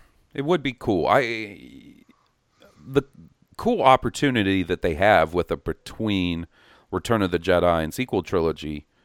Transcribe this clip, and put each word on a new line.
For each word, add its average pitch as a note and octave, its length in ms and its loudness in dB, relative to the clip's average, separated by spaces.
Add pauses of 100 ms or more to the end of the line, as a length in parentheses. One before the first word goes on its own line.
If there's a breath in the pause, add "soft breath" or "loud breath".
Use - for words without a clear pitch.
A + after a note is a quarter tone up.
(320 loud breath)
it C#3 140 -6
would E3+ 160 0
be C3+ 100 -6
cool. G2 340 -2
I, A2+ 1000 -4 (840)
the C3+ 160 0 (560)
cool G#3+ 240 0
opportunity A#2+ 800 2
that E2+ 180 -4
they F2 140 -2
have E2+ 400 4
with F2 160 -2
a D#2 80 -4
between F2 880 -4 (440 soft breath)
Return G#2 300 -2
of F2+ 120 0
the F2 60 0
Jedi E2+ 460 2
and D#2 80 -6
sequel A2+ 300 -4
trilogy D#2 640 -4 (180)